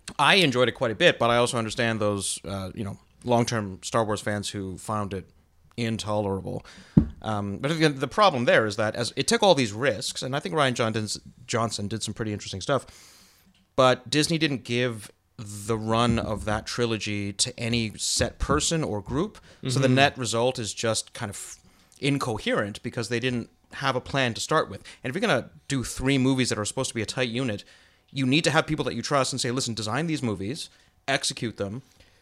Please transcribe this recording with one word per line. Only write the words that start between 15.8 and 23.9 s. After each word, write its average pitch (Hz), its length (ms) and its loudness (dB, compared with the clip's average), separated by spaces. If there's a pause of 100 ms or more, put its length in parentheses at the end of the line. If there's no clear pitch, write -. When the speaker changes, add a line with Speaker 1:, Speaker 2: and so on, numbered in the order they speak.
Speaker 1:
of 104 280 -4
that 107 200 -2
trilogy 104 640 -2
to - 280 -2
any 113 360 0
set - 440 -2
person 151 440 0
or 101 180 -4
group. 143 360 -4 (300)
So 131 120 0
the 135 80 6
Speaker 2:
Mm-hmm. 127 80 6
Speaker 1:
net 139 220 6
result 117 400 0
is 107 160 -6
just - 400 -2
kind 107 160 -8
of - 280 -14 (420)
incoherent 131 800 -2
because 113 280 -6
they 120 100 -2
didn't 123 300 -4 (240)
have 135 220 -2